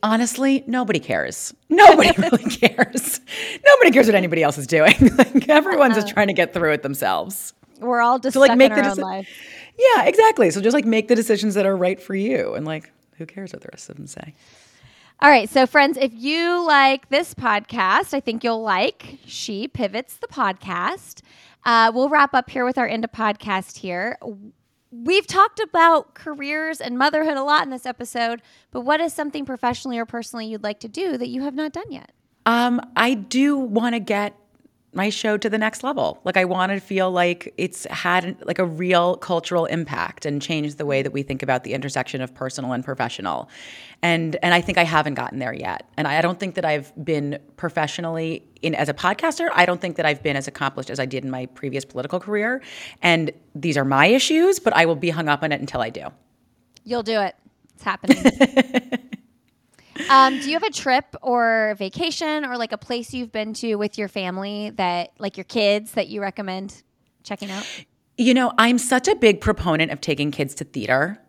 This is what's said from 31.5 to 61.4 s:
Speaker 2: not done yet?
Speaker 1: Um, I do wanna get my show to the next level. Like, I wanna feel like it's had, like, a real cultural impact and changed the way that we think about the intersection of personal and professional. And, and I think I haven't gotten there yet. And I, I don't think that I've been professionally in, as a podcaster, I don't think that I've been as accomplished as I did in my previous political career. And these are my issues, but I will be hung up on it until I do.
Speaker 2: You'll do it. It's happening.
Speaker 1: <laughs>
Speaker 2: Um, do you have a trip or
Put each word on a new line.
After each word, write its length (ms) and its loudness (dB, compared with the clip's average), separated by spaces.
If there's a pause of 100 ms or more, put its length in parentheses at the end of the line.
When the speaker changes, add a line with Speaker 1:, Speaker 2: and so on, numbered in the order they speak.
Speaker 2:
not 180 -6
done 180 -12
yet? 200 -18 (340)
Speaker 1:
Um, 340 2 (160)
I 200 2
do 420 0
wanna 420 -2
get 360 -4 (580)
my 160 -2
show 260 -2
to 140 -4
the 80 -2
next 260 -4
level. 400 -4
Like, 140 -2
I 80 2
wanna 340 -2
feel 320 -2
like 460 -2
it's 300 -6
had, 580 -4
like, 140 -6
a 60 2
real 520 0
cultural 480 -4
impact 600 -6
and 160 -4
changed 360 -6
the 80 -6
way 160 0
that 100 -4
we 100 -6
think 220 -8
about 220 -2
the 80 -8
intersection 480 -6
of 120 -10
personal 380 -8
and 100 -4
professional. 680 -6 (520)
And, 400 -2
and 120 2
I 80 4
think 160 -2
I 80 4
haven't 300 0
gotten 240 -8
there 120 -6
yet. 340 -10 (120)
And 100 -4
I, 120 0
I 20 2
don't 180 -2
think 160 -8
that 80 -6
I've 300 -4 (100)
been 360 -4 (180)
professionally 880 -6 (140)
in, 120 -2
as 140 -2
a 60 -4
podcaster, 600 -2
I 120 6
don't 160 -2
think 160 -8
that 80 -2
I've 180 -2
been 140 -2
as 100 -6
accomplished 420 -8
as 80 -8
I 80 -2
did 200 -8
in 40 -6
my 180 -8
previous 360 -8
political 380 -8
career. 400 -4 (400)
And 300 2 (220)
these 220 -4
are 80 0
my 220 4
issues, 560 4
but 120 2
I 120 4
will 100 2
be 140 -2
hung 180 -4
up 160 0
on 80 -2
it 80 -2
until 220 -6
I 80 -4
do. 160 -14 (800)
Speaker 2:
You'll 180 -6
do 160 -2
it. 160 -2 (380)
It's 100 -20
happening. 400 0
Speaker 1:
<laughs> 840 0 (1000)
Speaker 2:
Um, 320 6
do 60 -8
you 60 -2
have 100 -2
a 80 0
trip 500 -2
or 580 0